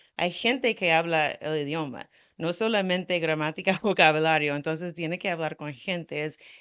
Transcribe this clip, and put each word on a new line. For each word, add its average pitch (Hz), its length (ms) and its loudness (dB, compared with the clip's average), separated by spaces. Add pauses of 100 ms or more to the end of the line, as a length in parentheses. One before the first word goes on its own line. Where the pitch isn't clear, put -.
(180)
hay 175 140 0
gente 233 440 0
que 170 160 0
habla 160 400 2
el 156 300 -4
idioma, 143 480 -6 (280)
no 165 160 -2
solamente 185 680 0
gramática 160 600 0
<laughs> - 40 -12
o 214 60 2
vocabulario, 156 640 4
entonces 160 400 -4
tiene 170 240 -4
que 202 100 -4
hablar 160 280 -4
con 147 160 -10
gente, 156 520 -6
es, 151 120 -8 (240)